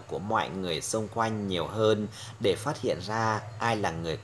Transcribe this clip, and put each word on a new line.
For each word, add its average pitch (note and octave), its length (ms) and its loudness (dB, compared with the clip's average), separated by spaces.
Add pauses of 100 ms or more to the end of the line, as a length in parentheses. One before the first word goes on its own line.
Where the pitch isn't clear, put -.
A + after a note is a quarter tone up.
của D#2 100 -4
mọi G2 300 0
người E2+ 320 -2
xung A2 280 -2
quanh A2 400 0
nhiều E2+ 180 0
hơn G#2+ 420 4 (320)
để F#2 160 4
phát D3+ 240 -4
hiện F2 260 0
ra A2 340 2 (180)
ai A2+ 180 2
là G2 140 0
người E2 340 -4